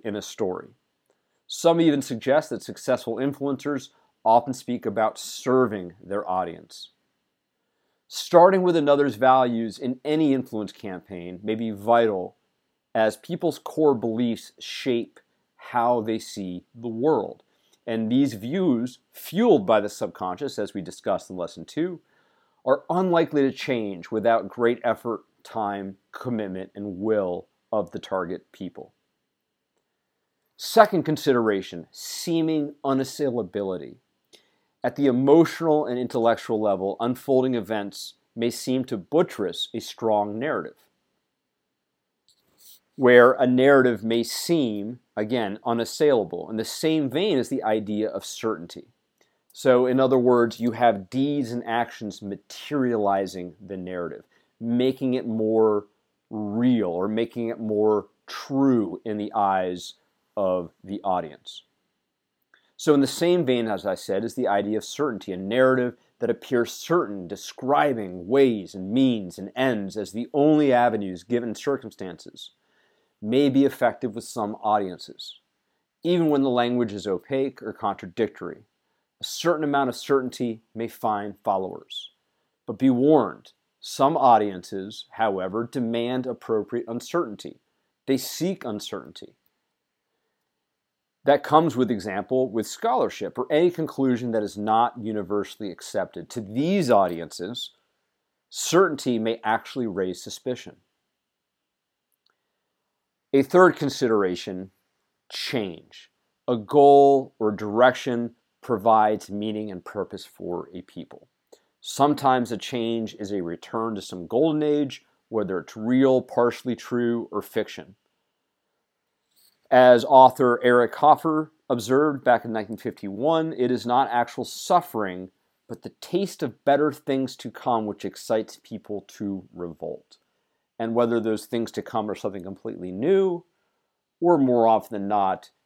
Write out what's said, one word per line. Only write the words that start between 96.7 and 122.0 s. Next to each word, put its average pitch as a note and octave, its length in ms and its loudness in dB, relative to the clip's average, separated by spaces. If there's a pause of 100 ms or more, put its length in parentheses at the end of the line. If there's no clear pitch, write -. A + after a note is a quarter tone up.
audiences, F#2 800 0 (800)
certainty D#3 680 0
may A2+ 240 -2
actually A2+ 440 -4
raise F#2 360 -4
suspicion. - 540 -10 (2500)
A C#3 100 6
third F3+ 340 6
consideration, G2 920 -2 (580)
change. - 840 -10 (360)
A B2 100 0
goal C#3 840 6
or G#2+ 120 0
direction A#2+ 840 0 (280)
provides G#2+ 680 2
meaning G#2+ 400 -6
and F2+ 140 -14
purpose G2 400 -10
for F2 500 -10
a F2+ 80 -12
people. - 460 -18 (520)
Sometimes C3+ 680 2
a A2+ 60 -4
change A2+ 640 -4
is G2+ 140 -8
a F#2+ 100 -4
return A2 520 -6
to F#2+ 80 -8
some F2+ 240 -12
golden D3+ 360 0
age, D3 420 -2 (240)
whether F#2+ 300 -2
it's - 180 -12
real, B2+ 460 4
partially A#2+ 520 -2
true, A#2 560 -4
or G2+ 120 -6
fiction. G2+ 520 -8 (1800)
As B2+ 340 8
author C3 600 8
Eric B2 320 4
Hoffer D3+ 560 2 (160)
observed C3 560 0